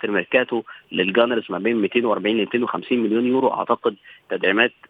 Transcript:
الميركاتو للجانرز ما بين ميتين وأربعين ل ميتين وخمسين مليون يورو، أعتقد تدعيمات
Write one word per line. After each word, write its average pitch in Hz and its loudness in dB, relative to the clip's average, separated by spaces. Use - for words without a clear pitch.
الميركاتو 110 0
للجانرز 107 2
ما 90 -4
بين 113 0
ميتين 113 0
وأربعين 107 0
ل 110 2
ميتين 120 0
وخمسين 117 -2
مليون 113 2
يورو، 127 2
أعتقد 107 -2
تدعيمات 98 0